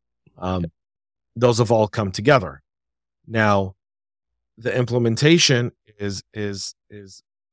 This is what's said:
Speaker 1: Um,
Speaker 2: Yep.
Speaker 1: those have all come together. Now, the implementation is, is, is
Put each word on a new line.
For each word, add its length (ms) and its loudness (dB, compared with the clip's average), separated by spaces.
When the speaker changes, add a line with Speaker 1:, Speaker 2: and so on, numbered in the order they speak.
Speaker 1:
Um, 240 -6
Speaker 2:
Yep. 100 -8
Speaker 1:
those 220 2
have 140 2
all 180 2
come 220 -4
together. 500 0
Now, 480 0
the 180 -6
implementation 960 2
is, 260 -8
is, 400 -10
is 320 -20